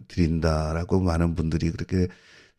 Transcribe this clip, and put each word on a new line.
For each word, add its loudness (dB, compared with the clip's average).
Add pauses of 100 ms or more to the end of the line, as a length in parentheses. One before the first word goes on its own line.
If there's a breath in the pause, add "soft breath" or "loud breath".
드린다라고 0
많은 2
분들이 0
그렇게 -2 (500 loud breath)